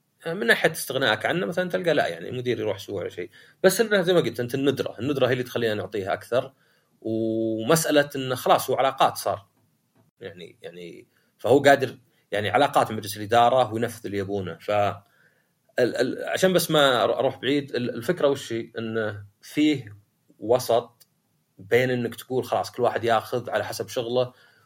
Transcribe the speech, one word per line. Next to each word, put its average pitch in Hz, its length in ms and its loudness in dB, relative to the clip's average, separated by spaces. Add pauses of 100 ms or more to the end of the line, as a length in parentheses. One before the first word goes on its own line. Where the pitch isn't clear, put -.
(260)
من 196 220 -4
ناحية 185 240 4
استغنائك 127 540 -2
عنه 160 200 0
مثلًا 180 240 -4
تلقى 170 240 -2
لا، 117 140 2
يعني 85 220 -8
المدير 123 300 -4
يروح 107 160 -4
أسبوع 101 260 -8
ولا 92 80 -8
شيء. 90 200 -10 (340)
بس 185 180 4
إنه 208 200 2
زي 180 120 2
ما 170 60 6
قلت 120 200 -2
أنت، 123 160 -4
الندرة، 139 440 0
الندرة 131 280 0
هي 123 60 2
اللي 127 100 -2
تخلينا 117 300 -2
نعطيها 95 400 -4
أكثر. 113 400 -4 (480)
ومسألة 113 1120 0
إنه 131 200 -4
خلاص 156 340 2
هو 127 60 2
علاقات 135 420 2
صار. 95 300 -4 (760)
يعني، 87 400 -14
يعني 87 460 -16 (300)
فهو 123 220 4
قادر 139 380 4 (340)
يعني 104 180 -2
علاقات 135 420 2
مع 110 60 -6
مجلس 104 200 -8
الإدارة 117 560 4
وينفذ 113 320 -6
اللي 101 120 -6
يبونه. 95 440 -4
ف - 100 -6
ال-، - 1200 -2
ال-، - 340 -2
عشان 190 240 2
بس 165 180 0
ما 135 320 4
أر-، - 160 2
أروح 127 180 0
بعيد، 139 380 -2
ال-، 120 140 -2
الفكرة 147 380 0
وش 131 260 -2
هي؟ 117 240 -6
إنه 110 480 -4 (160)
فيه 151 560 0 (420)
وسط 120 680 2 (500)
بين 120 320 2
إنك 120 260 -2
تقول 127 300 -4
خلاص 101 260 -2
كل 127 120 -2
واحد 113 200 2
ياخذ 113 460 0
على 107 160 -2
حسب - 220 -8
شغله 123 460 -2 (320)